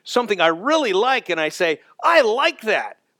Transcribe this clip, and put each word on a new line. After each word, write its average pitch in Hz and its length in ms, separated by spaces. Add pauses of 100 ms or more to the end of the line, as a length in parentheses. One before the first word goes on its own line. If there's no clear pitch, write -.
something 220 380
I 165 60
really 226 440
like 233 380
and 165 100
I 156 100
say, 160 320 (220)
'I 330 180
like 262 400
that,' 147 360 (220)